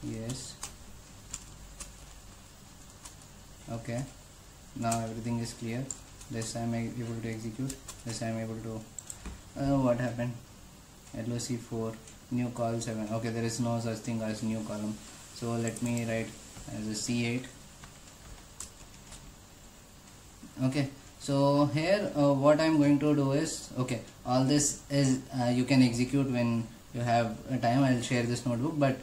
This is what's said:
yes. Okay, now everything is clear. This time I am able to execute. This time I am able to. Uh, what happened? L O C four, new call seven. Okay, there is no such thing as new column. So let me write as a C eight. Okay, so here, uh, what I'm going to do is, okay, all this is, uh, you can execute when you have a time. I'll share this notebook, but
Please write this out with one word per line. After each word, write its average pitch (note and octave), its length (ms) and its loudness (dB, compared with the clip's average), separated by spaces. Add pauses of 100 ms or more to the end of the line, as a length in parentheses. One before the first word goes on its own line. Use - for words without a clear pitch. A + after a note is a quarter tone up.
yes. A#2 500 -8 (3250)
Okay, A#2 320 -6 (720)
now A#2 240 0
everything A2+ 400 -4
is A#2 140 -6
clear. A#2+ 300 -4 (460)
This A2+ 220 -6
time A#2 200 -2
I A#2 40 0
am A#2 240 -4
able A2+ 200 -6
to A2+ 80 -6
execute. A2+ 460 -6 (300)
This A2 160 -6
time A2+ 160 -2
I A2+ 60 -4
am A2+ 60 -4
able A2+ 140 -6
to. A2 180 -6 (800)
Uh, C#3 200 4
what B2 180 4
happened? A#2+ 360 -2 (840)
L A2+ 140 -4
O A#2+ 60 -2
C A#2+ 180 -4
four, A2+ 380 -4 (360)
new B2 200 0
call A#2 280 -2
seven. A2 320 -4
Okay, A2+ 200 -2
there A2+ 120 -2
is A2+ 160 -2
no A#2 220 2
such A2+ 180 -2
thing A2+ 240 -4
as A2 220 -2
new A2 160 0
column. G#2+ 360 -4 (380)
So A#2 180 -4
let A2+ 300 -2
me A#2+ 240 0
write A2+ 220 -2 (460)
as G#2+ 140 -6
a A2 60 -4
C A#2+ 320 0
eight. B2 180 -2 (3250)
Okay, C3+ 240 2 (300)
so C#3+ 560 4
here, F#3 420 2
uh, C#3+ 160 6
what C#3+ 260 8
I'm D#3+ 200 6
going C#3+ 220 8
to D3+ 140 4
do C3+ 180 4
is, D#3 360 0 (100)
okay, B2+ 220 -2 (240)
all C3 200 4
this C#3+ 440 2
is, C3+ 320 4 (180)
uh, B2 120 2
you B2 140 4
can C3 180 8
execute B2 480 4
when A#2 360 2 (280)
you A#2+ 80 -2
have A#2 340 2 (140)
a C3 80 2
time. B2 260 4
I'll B2+ 160 4
share A#2+ 220 2
this A#2 240 0
notebook, B2+ 320 0
but C#3 240 4